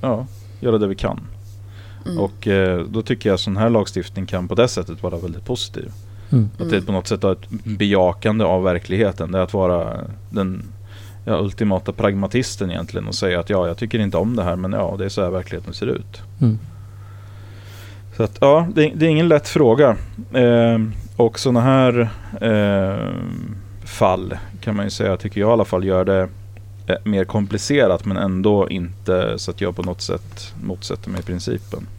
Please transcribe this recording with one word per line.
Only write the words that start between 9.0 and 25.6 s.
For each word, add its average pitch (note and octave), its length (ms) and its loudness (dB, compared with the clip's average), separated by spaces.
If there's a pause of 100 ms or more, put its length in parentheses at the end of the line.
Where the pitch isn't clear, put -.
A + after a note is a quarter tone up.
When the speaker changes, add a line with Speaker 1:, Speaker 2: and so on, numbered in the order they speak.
Speaker 1:
Det F#2+ 60 0
är F#2 60 4
att F#2 100 -4
vara F2+ 440 2 (320)
den, F#2+ 340 -2 (640)
ja, G#2+ 140 0
ultimata G2 520 0
pragmatisten G2+ 800 0
egentligen F#2+ 360 -6
och G2+ 80 -6
säga F2+ 240 0
att E2+ 100 -6
ja, F#2 180 2
jag E2+ 100 -4
tycker A#2 220 -2
inte G2 180 0
om A2 180 0
det G#2 80 0
här, F2 120 0
men F#2 180 -4
ja, F#2+ 240 -2
det F#2+ 80 -4
är G2 40 -2
så G2 140 0
här F2+ 60 0
verkligheten F2+ 440 -6
ser G#2 140 -4
ut. - 340 -6 (200)
Speaker 3:
Mm. A2 180 4 (1600)
Speaker 1:
Så A2+ 60 2
att, G#2 180 -2
ja, D3+ 340 6
det, D3+ 200 4
det D#3 100 2
är D#3+ 40 6
ingen D#3+ 180 4
lätt D3+ 200 4
fråga. C3 480 6 (380)
Ehm, A#2 600 4 (220)
och A#2 240 4
såna A#2+ 220 4
här, B2+ 480 6 (320)
ehm, G2 1120 0 (300)
fall F#2 520 0 (240)
kan G#2+ 140 -2
man G2+ 100 -2
ju G2+ 60 -4
säga, G2 260 0
tycker G2+ 240 -4
jag G#2+ 80 4
i A#2+ 40 6
alla A2 120 4